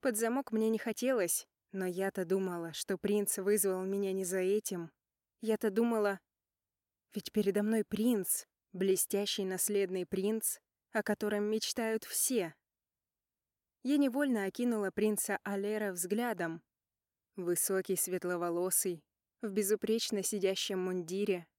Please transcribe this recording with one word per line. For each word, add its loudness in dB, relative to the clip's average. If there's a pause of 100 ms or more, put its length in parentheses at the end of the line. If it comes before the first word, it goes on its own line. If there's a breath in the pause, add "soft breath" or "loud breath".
Под 0
замок 0
мне 4
не 2
хотелось, 0 (260)
но -2
я-то -2
думала, 0
что -4
принц 0
вызвал 2
меня 0
не -2
за -2
этим. 0 (520)
Я-то 2
думала, 2 (920)
«Ведь -8
передо 2
мной 2
принц, 0 (260)
блестящий 0
наследный -2
принц, -2 (340)
о 0
котором 0
мечтают -2
все». 0 (1300)
Я 2
невольно 2
окинула 0
принца 0
Алера -2
взглядом. -2 (720)
Высокий, 0
светловолосый, -2 (380)
в -4
безупречно 0
сидящем 0
мундире -2 (120)